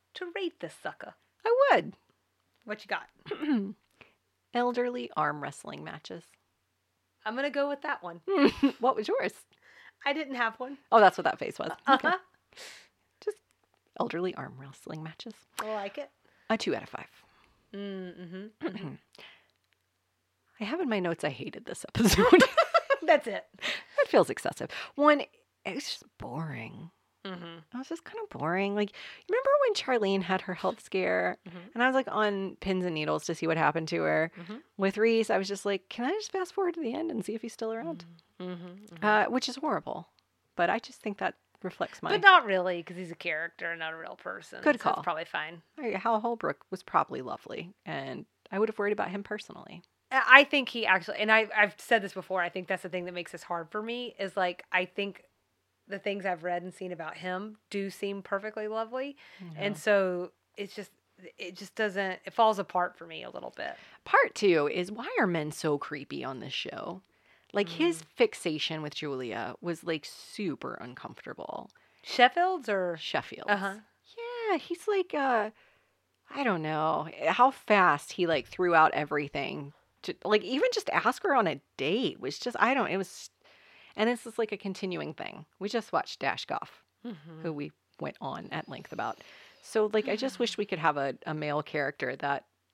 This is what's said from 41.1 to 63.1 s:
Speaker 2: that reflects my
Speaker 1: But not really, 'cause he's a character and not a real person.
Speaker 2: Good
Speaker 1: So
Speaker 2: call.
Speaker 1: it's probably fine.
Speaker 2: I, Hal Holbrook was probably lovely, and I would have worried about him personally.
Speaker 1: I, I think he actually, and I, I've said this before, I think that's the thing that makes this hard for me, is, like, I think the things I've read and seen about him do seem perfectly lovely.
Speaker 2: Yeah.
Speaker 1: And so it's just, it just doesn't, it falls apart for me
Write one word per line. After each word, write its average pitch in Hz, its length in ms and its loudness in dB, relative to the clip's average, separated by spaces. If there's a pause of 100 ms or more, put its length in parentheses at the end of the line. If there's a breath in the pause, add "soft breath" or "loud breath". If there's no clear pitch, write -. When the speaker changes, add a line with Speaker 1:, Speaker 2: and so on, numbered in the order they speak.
Speaker 2:
that 190 160 -4 (260)
reflects - 420 -6
my 156 60 -2
Speaker 1:
But 415 120 0
not 370 240 10
really, 185 380 0
'cause 175 140 -14
he's 180 140 -8
a 170 40 -12
character 165 560 -6
and 165 80 -8
not 160 140 -6
a 160 40 -10
real 165 240 -14
person. 185 400 -12
Speaker 2:
Good 294 180 4
Speaker 1:
So - 40 -6
Speaker 2:
call. - 120 4
Speaker 1:
it's 151 80 -4
probably 170 220 -4
fine. 160 360 -6 (180)
Speaker 2:
I, 233 120 -4
Hal 214 280 0
Holbrook 226 520 -4
was - 120 -8
probably - 380 0
lovely, - 520 -10 (120)
and 135 400 -8 (260)
I 196 80 -2
would 214 100 2
have - 80 -8
worried 208 160 0
about 202 180 -2
him 202 120 -6
personally. - 580 -12 (300)
Speaker 1:
I, 262 180 4
I 269 140 12
think 277 240 0
he 226 180 -4
actually, 185 340 0
and 214 120 2
I, 220 240 6
I've 208 220 4
said - 240 2
this 196 120 -8
before, 185 280 -4
I 175 80 -2
think 180 180 -8
that's 185 160 -2
the 185 60 -10
thing 175 160 -4
that 180 80 -8
makes 175 180 -8
this 165 120 -14
hard 165 280 -6
for 214 100 -4
me, 240 380 -8
is, 196 160 -6
like, 180 380 -2
I 185 100 2
think 202 400 -6 (640)
the 196 120 -10
things 196 260 -4
I've 175 200 -4
read 175 180 -2
and 180 100 -10
seen 185 200 -10
about 160 240 -10
him 185 400 -8 (120)
do 196 200 -4
seem 196 320 -8
perfectly 214 480 -6
lovely. 240 460 -6 (260 loud breath)
Speaker 2:
Yeah. 180 60 -14 (160)
Speaker 1:
And 208 140 -2
so 185 540 2 (240)
it's 202 180 -10
just, 202 180 -12 (460)
it 180 200 -10
just 202 180 -16
doesn't, 190 500 -2
it 190 80 -12
falls 220 240 6
apart 180 400 0
for 170 80 -16
me 160 180 -14